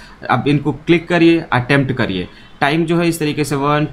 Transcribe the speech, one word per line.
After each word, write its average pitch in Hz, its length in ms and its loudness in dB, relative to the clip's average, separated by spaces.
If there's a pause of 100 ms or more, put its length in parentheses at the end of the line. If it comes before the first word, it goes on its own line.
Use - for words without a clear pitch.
(300)
अब 127 180 0
इनको 143 240 0
click 170 360 0
करिए, 170 440 4
attempt 131 400 0
करिए। 95 360 -4 (320)
Time 151 240 0
जो 165 140 0
है 170 100 2
इस 165 100 -2
तरीके 151 260 -2
से 147 120 -4
one, 147 360 0